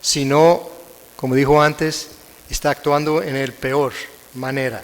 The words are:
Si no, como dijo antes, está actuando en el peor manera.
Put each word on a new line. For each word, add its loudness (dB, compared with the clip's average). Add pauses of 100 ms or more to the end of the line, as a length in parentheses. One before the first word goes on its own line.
Si -4
no, 4 (480)
como -4
dijo 4
antes, 0 (380)
está -2
actuando 0
en -6
el -4
peor -2 (420)
manera. -6